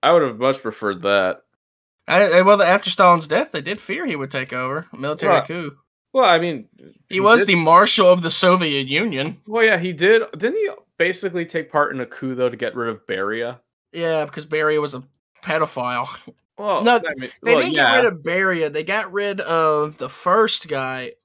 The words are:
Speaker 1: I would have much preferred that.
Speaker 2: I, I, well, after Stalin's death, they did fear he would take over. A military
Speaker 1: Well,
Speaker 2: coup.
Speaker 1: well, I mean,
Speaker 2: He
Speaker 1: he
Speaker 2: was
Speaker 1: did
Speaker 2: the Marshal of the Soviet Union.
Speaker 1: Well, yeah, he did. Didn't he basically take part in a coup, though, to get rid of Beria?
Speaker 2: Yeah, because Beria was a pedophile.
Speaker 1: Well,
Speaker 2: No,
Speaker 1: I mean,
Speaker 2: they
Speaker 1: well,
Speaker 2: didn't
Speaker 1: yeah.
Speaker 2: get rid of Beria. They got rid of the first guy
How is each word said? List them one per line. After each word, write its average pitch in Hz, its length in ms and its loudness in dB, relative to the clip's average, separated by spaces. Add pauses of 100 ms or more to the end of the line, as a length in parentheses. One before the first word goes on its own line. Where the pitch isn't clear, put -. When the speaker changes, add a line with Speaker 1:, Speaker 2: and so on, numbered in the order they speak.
Speaker 1:
I 147 100 4
would 170 100 4
have 127 160 -4
much 131 240 0
preferred 104 400 -6
that. 98 400 0 (640)
Speaker 2:
I, 180 300 4
I, 185 40 4
well, 202 200 6
after 190 260 2
Stalin's 175 400 4
death, 277 240 -2
they 156 80 -6
did - 200 -8
fear 311 260 -8
he 185 100 -6
would 135 140 -10
take 131 240 -8
over. 131 380 -6
A - 40 -20
military 151 380 -2
Speaker 1:
Well, 147 120 2
Speaker 2:
coup. 160 300 -12 (380)
Speaker 1:
well, 262 100 4
I 175 140 4
mean, 165 280 -4 (120)
Speaker 2:
He - 380 -14
Speaker 1:
he 190 40 0
Speaker 2:
was 208 220 6
Speaker 1:
did 202 60 0
Speaker 2:
the 190 80 4
Marshal 175 540 6
of 180 120 4
the 165 80 -2
Soviet 160 580 2
Union. 160 580 -4
Speaker 1:
Well, 226 180 0
yeah, 214 140 2
he 180 140 -6
did. 202 300 2 (100)
Didn't 226 240 -6
he 415 140 -2 (280)
basically 175 460 -4
take 165 260 -8
part 147 240 0
in 131 60 -6
a 120 60 -6
coup, 131 280 -10
though, 127 140 0
to 117 80 -6
get 113 180 -6
rid 120 140 -4
of 110 180 -10
Beria? 113 520 -6 (340)
Speaker 2:
Yeah, 160 320 -2
because 151 220 -14
Beria 156 340 0
was 143 140 -6
a 127 80 -14 (420)
pedophile. 127 640 -4 (500)
Speaker 1:
Well, 202 260 -2
Speaker 2:
No, 240 120 4
Speaker 1:
I 220 40 2 (160)
mean, 131 140 -12 (120)
Speaker 2:
they 233 120 0
Speaker 1:
well, 131 80 2
Speaker 2:
didn't 147 120 -2
Speaker 1:
yeah. 139 220 4
Speaker 2:
get 247 80 4
rid 214 80 2
of 170 100 -12
Beria. 170 480 -2
They 151 140 -6
got 190 280 -6
rid 202 280 -4
of 156 560 0
the 127 140 -10
first 208 580 0
guy 131 440 -6 (120)